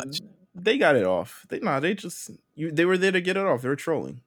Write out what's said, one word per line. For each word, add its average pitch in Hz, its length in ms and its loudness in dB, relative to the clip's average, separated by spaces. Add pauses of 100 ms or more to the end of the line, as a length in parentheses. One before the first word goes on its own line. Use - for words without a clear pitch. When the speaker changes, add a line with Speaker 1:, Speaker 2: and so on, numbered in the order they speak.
Speaker 1:
much." 143 160 -8 (340)
Speaker 2:
they 214 240 0
got 151 180 6
it 104 80 4
off. 92 440 -2
They, - 120 -6
nah, 147 200 0
they 180 140 0
just, - 360 -12 (240)
you, 160 160 -6
they 160 140 2
were 185 140 4
there 190 140 2
to 185 80 2
get 185 160 -2
it 196 80 0
off. 131 180 2
They 127 60 -2
were 143 80 0
trolling. 131 500 -4